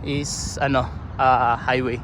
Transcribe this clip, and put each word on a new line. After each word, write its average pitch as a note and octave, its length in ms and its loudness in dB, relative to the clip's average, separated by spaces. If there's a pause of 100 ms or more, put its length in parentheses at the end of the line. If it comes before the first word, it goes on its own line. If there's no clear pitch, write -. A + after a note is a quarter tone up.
is C#3+ 500 -4
ano, C#3 320 0 (320)
ah, B2 480 4
highway. B2+ 360 0